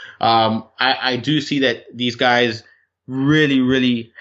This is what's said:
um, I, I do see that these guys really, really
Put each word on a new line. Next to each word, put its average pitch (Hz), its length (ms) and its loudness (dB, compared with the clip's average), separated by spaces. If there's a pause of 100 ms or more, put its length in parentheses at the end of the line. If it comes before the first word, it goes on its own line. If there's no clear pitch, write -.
(220)
um, 117 480 0 (100)
I, 131 220 0
I 127 160 -2
do 143 240 -2
see 143 180 -4
that 123 340 -2
these 120 220 -4
guys 120 480 0 (440)
really, 139 520 2
really 127 600 0